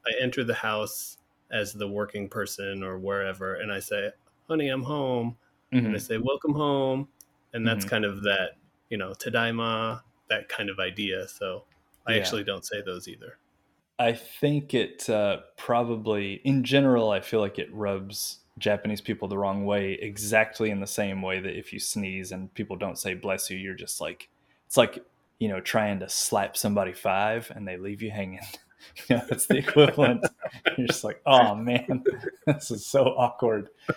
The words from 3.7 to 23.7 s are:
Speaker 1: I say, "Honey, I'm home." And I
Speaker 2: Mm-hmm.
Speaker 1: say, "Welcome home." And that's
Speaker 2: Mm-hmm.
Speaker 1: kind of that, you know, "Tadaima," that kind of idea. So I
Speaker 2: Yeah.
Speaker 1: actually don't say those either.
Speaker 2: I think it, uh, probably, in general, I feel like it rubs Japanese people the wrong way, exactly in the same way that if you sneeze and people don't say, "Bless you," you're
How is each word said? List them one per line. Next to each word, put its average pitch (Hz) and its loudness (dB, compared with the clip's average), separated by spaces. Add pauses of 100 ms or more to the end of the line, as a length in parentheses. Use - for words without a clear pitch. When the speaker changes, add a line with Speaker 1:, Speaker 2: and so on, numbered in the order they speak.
Speaker 1:
I 98 -4
say, 101 -4 (380)
"Honey, 156 0
I'm 131 -2
home." 127 -2 (340)
And 123 2
I 107 0
Speaker 2:
Mm-hmm. 107 0
Speaker 1:
say, 110 -4
"Welcome 139 0
home." 139 0 (440)
And 113 -2
that's 110 0
Speaker 2:
Mm-hmm. 101 -6
Speaker 1:
kind 110 2
of 98 -4
that, 98 0 (320)
you 113 -6
know, 95 -4
"Tadaima," 113 -2 (300)
that 107 -2
kind 101 -6
of 95 -8
idea. 95 -4
So 98 -8 (420)
I 117 0
Speaker 2:
Yeah. 107 4
Speaker 1:
actually 101 -2
don't 98 -6
say 104 -6
those 92 -8
either. - -18 (640)
Speaker 2:
I 117 4
think 147 -2
it, - -2
uh, 104 2 (160)
probably, 110 -2
in 135 4
general, 127 6
I 98 2
feel 110 0
like 101 -2
it - -6
rubs 101 -6 (180)
Japanese 104 0
people 104 -4
the 101 -4
wrong 101 0
way, 101 0
exactly 107 0
in 98 -2
the 98 -4
same 98 -2
way 95 -2
that 92 -6
if - -14
you 101 -10
sneeze 95 -6
and 95 -10
people 101 -6
don't 95 -6
say, 95 -4
"Bless 95 -4
you," 95 -8
you're 95 -8